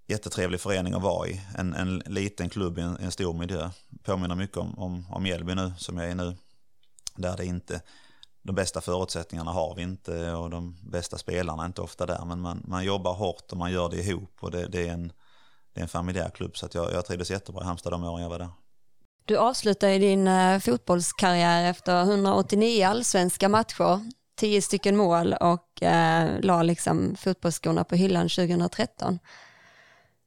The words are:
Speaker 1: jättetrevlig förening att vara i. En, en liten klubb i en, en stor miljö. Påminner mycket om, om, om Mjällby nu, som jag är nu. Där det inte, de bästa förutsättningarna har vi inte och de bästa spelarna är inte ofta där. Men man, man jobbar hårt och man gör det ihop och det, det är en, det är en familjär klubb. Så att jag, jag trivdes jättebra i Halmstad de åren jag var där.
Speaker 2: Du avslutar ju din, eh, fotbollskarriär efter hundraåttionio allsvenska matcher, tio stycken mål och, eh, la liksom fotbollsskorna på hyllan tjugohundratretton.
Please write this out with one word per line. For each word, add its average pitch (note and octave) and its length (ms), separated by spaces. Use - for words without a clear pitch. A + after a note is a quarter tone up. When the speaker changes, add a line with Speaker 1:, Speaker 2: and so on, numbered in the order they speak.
Speaker 1:
jättetrevlig F2+ 540
förening F#2+ 340
att F#2 80
vara F2 260
i. F2+ 120
En, F2+ 160
en F#2 240
liten F#2+ 520
klubb F2+ 280
i - 20
en, F2 160
en F2+ 160
stor F2+ 220
miljö. E2+ 360
Påminner F#2 320
mycket F#2+ 220
om, F2+ 220
om, F2+ 320
om F#2 120
Mjällby F2+ 320
nu, F#2 240
som F2+ 200
jag E2+ 120
är F2+ 40
nu. F2 220
Där F2+ 200
det F2+ 80
inte, F2 380
de - 120
bästa F2+ 260
förutsättningarna E2+ 720
har E2 220
vi F2 80
inte E2+ 500
och E2+ 180
de F2 260
bästa F2 280
spelarna F2 440
är E2 40
inte F#2 140
ofta F2 260
där. F2 180
Men F2 160
man, F2+ 280
man F#2 160
jobbar F#2 300
hårt F#2 380
och F#2 60
man F2 140
gör F2 160
det F2+ 80
ihop F#2 440
och F#2 100
det, F2 160
det F2 220
är F2 40
en, E2+ 200
det - 80
är - 20
en F#2 60
familjär F2 420
klubb. F2 260
Så - 100
att - 80
jag, E2+ 180
jag F2 140
trivdes F2+ 240
jättebra F#2+ 320
i - 20
Halmstad F2 280
de F2 120
åren E2+ 180
jag E2+ 80
var F2 80
där. F2 120
Speaker 2:
Du G#3+ 120
avslutar G#3+ 520
ju F#3+ 100
din, G3 280
eh, F#3 320
fotbollskarriär F3 1120
efter F3+ 340
hundraåttionio G3+ 800
allsvenska G3 640
matcher, G#3 600
tio G#3 260
stycken G3+ 340
mål F3 360
och, - 500
eh, E3 580
la F3 220
liksom E3+ 540
fotbollsskorna E3+ 680
på - 100
hyllan F3 340
tjugohundratretton. F3 920